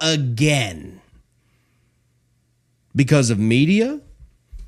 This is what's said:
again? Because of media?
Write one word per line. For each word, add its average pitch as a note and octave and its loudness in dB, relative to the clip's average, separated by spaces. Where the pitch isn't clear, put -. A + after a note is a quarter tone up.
again? B2+ -2
Because C#3 2
of G#2 0
media? F#3 2